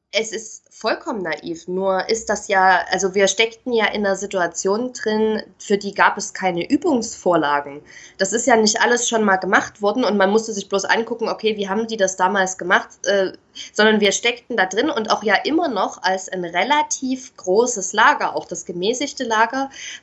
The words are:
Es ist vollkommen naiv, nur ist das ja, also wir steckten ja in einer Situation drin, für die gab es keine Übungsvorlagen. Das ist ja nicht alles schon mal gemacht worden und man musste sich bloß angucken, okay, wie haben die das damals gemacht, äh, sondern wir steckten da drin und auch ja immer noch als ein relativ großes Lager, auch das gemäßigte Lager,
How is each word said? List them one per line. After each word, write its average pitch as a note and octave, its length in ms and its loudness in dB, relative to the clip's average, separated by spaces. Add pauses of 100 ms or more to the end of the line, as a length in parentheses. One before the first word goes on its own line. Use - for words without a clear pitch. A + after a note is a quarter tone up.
(120)
Es G#3+ 200 -2
ist - 380 -12
vollkommen A#3+ 520 -4
naiv, E3 460 -8
nur F#3 400 -2
ist A3+ 220 -2
das G3+ 180 -4
ja, F#3+ 320 6 (100)
also F#3+ 240 0
wir G3 120 4
steckten A3+ 460 0
ja G#3+ 140 2
in G#3 200 -2
einer G3 80 2
Situation G3 800 -2
drin, A3 500 0 (160)
für - 180 0
die G3+ 180 -6
gab F#3 220 4
es - 160 -10
keine F3+ 380 -4
Übungsvorlagen. D#3+ 1120 0 (340)
Das - 160 -2
ist A3+ 140 0
ja B3 100 6
nicht G#3+ 240 2
alles A#3+ 280 2
schon G#3+ 160 0
mal G3 120 4
gemacht G3 460 -2
worden G#3 220 0
und G#3 120 0
man F#3+ 140 6
musste A3 220 0
sich G3 160 -8
bloß G3 160 -2
angucken, A3 440 -2
okay, G#3+ 280 -2
wie G3 120 -6
haben A3 200 -2
die A3 80 -6
das F#3+ 200 0
damals F#3 400 0
gemacht, G3 320 0 (160)
äh, G3 280 2 (400)
sondern G#3+ 280 4
wir G3 120 4
steckten A#3+ 440 -4
da F#3+ 100 2
drin B3 240 0
und G#3+ 200 -4
auch G#3 140 0
ja G3+ 100 2 (100)
immer D#4 240 0
noch G#3+ 340 -4
als F#3+ 260 -2
ein F3+ 160 -6
relativ B3+ 920 -2
großes G#3 560 0
Lager, G#3+ 440 2
auch D#3 100 -6
das - 180 -10
gemäßigte A#3 600 -4
Lager, A3+ 460 0 (320)